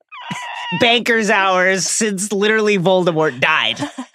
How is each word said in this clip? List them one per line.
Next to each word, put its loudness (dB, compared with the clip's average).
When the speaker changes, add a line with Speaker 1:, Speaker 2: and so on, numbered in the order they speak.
Speaker 1:
<laughs> -10
Speaker 2:
banker's 2
hours, 2
since -4
literally 2
Voldemort 2
died. 2